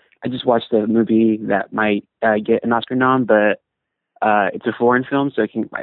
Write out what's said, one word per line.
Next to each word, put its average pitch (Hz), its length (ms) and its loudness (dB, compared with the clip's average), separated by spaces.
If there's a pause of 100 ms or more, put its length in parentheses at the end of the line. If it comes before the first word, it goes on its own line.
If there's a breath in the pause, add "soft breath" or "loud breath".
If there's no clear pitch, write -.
(240 soft breath)
I 123 40 -4
just 123 180 -8
watched 117 260 0
a 107 140 2
movie 110 580 2
that 101 280 -4
might, 107 320 -2 (180)
uh, 110 220 2
get 113 200 0
an 117 80 -2
Oscar 117 220 -4
nom, 131 300 2
but, 104 380 2 (600)
uh, 104 300 2
it's - 140 -10
a 113 100 -2
foreign 123 280 2
film, 139 300 -2
so 110 80 0
it 107 100 -4
can 113 160 -6 (140)